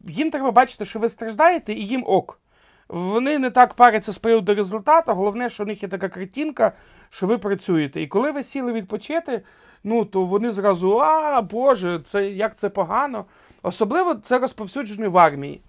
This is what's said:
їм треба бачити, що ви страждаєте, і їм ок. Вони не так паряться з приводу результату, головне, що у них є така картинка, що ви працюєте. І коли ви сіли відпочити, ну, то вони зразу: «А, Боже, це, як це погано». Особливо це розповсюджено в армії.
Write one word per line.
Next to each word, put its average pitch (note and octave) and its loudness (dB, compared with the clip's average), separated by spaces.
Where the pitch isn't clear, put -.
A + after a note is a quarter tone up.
їм A#3+ -4
треба C4+ -2
бачити, A#3+ 4
що - -8
ви A3+ 0
страждаєте, A#3 0
і G#3+ -8
їм B3 -2
ок. - 0
Вони A3+ -2
не B3+ 0
так B3 6
паряться A3 4
з - -6
приводу A3 2
результату, G#3+ 2
головне, G#3 -2
що G#3+ -8
у - -8
них G#3 -8
є F#3+ -6
така F#3 -6
картинка, G#3+ -2
що - -6
ви A3+ 2
працюєте. E3 -2
І D#3 -6
коли B3 0
ви C#4 -6
сіли B3 -4
відпочити, A3+ -6
ну, A3 0
то F#3+ -2
вони G#3 0
зразу: G3 2
«А, D4+ 2
Боже, G3 0
це, G3+ -2
як F#3 -4
це G3+ -4
погано». G3+ -2
Особливо C4+ 0
це A#3+ -2
розповсюджено A3 -6
в F3+ 2
армії. C#3+ 2